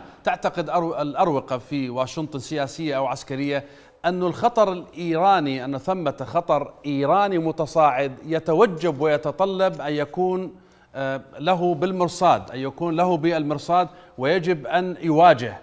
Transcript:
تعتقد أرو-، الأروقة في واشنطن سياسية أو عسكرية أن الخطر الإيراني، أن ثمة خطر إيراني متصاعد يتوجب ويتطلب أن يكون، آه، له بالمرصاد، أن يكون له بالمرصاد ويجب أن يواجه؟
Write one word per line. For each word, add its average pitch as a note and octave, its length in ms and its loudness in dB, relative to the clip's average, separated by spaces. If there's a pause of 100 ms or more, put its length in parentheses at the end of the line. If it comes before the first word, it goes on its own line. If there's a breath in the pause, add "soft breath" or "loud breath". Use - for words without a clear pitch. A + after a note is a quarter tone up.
(240 loud breath)
تعتقد F3 460 -2
أرو-، E3 320 0
الأروقة C#3+ 560 0
في C3 320 -6
واشنطن C3 500 -6
سياسية C#3+ 580 -4
أو C3+ 100 -2
عسكرية C#3 560 -4 (420 loud breath)
أن F3+ 180 -2
الخطر G#3 480 2
الإيراني، E3 960 0
أن C3+ 120 -6
ثمة E3+ 380 -4 (120)
خطر D3 460 0 (120)
إيراني E3 520 2
متصاعد D3 800 2 (100)
يتوجب D#3+ 760 2
ويتطلب D#3+ 800 0
أن D3 120 -4
يكون، F3+ 640 -2 (400 soft breath)
آه، C3+ 260 -4 (180)
له F3 360 2
بالمرصاد، F3 760 2
أن B2+ 80 -8
يكون D#3 360 -4
له F3 220 2
بالمرصاد D#3+ 680 0 (300 loud breath)
ويجب D#3 500 0
أن F3 340 -2
يواجه؟ D3+ 600 6